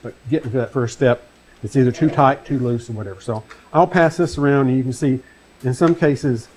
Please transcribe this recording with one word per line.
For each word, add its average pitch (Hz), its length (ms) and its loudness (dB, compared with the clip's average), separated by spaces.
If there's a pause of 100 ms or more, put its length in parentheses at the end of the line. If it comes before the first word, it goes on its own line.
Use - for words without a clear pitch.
But 113 120 -14 (140)
getting 135 220 -4
to 127 80 -4
that 117 140 -4
first 120 220 -2
step, 123 340 0 (340)
it's 110 140 -6
either 123 160 4
too 156 180 0
tight, 139 340 2
too 139 140 -4
loose, 120 320 -4
or 113 40 -6
whatever. 98 260 -10
So 110 240 -6 (280)
I'll 165 140 4
pass 165 300 2
this 170 220 -2
around, 143 300 2
and 131 80 0
you 131 60 0
can 127 100 -4
see 131 280 -2 (420)
in 127 100 -2
some 170 220 2
cases 143 640 -2